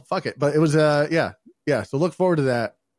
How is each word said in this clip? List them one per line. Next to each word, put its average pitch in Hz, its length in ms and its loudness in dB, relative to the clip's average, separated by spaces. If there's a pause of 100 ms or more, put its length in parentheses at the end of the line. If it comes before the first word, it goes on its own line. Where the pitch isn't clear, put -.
fuck 180 160 -4
it. 110 140 -8
But 147 160 0
it - 40 4
was, 156 160 2
uh, 151 360 2
yeah, 147 220 -2 (340)
yeah. 131 160 0
So - 160 -6
look 170 160 -2
forward 180 220 0
to 147 60 0
that. 120 340 -2 (220)